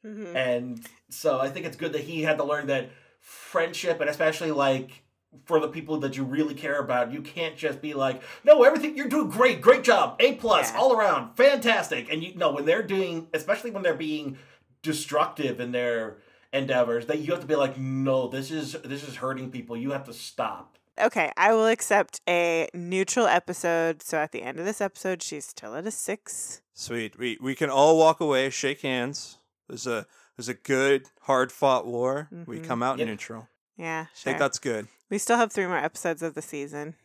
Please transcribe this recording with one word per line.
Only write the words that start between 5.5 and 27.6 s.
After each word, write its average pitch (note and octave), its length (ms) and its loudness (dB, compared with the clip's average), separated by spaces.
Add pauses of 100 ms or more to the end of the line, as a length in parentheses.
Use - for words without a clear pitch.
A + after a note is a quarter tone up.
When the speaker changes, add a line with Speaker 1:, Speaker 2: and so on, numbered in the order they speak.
Speaker 2:
the D3+ 100 0
people D3+ 320 -6
that C3+ 140 -4
you C3+ 100 -4
really D3 280 0
care C#3+ 260 -4
about, B2 320 0
you D3 120 -8
can't E3 340 -8
just C#3 240 -4
be D3+ 140 -8
like, C3 260 -2 (220)
"No, D4 200 12
everything, D4+ 320 6
you're C#4 120 -6
doing D4 220 0
great, A#3 320 4
great C4+ 220 8
job, F3+ 360 4
A A#3+ 160 6
plus, F#3 360 2
Speaker 1:
Yeah. - 60 -6
Speaker 2:
all C4 160 6
around, E3+ 440 2
fantastic." A3+ 760 2
And D#3+ 120 -4
you, F3+ 120 -12
no, E3+ 160 0
when C#3+ 140 -4
they're F#3+ 180 2
doing, F3 500 -4
especially G#3 380 -4
when G3 100 -8
they're E3 140 2
being D3+ 420 -6 (460)
destructive D3 760 -2
in B2 120 -6
their A#2 460 -2 (340)
endeavors, B2 560 0
that D3+ 120 -2
you D3 120 -4
have E3+ 100 -2
to C3+ 60 -14
be D3+ 80 2
like, C3 220 0
"No, C3 500 0
this C3+ 240 -8
is, D3 220 -6 (100)
this C#3+ 240 -10
is C3 80 -14
hurting C3 360 -6
people. A#2 260 -10
You C3+ 140 -4
have C#3 140 -6
to A#2 80 -16
stop." - 640 -8 (240)
Speaker 1:
Okay, - 360 2
I G3+ 160 4
will A3 140 4
accept G#3 640 0
a E3+ 440 2
neutral F#3 520 -2
episode. E3 760 0
So D#3 160 -4
at D#3 120 -4
the - 120 -10
end C3+ 160 -10
of E3+ 60 -8
this G#3 160 -6
episode, F#3 420 -6
she's D3 220 -10
still G#2+ 300 -14
at E3+ 120 -8
a A3 40 -6
six. - 680 -10 (140)
Speaker 3:
Sweet. A2+ 420 -8
We, A#2+ 240 -4
we C3 140 -4
can D3 160 -2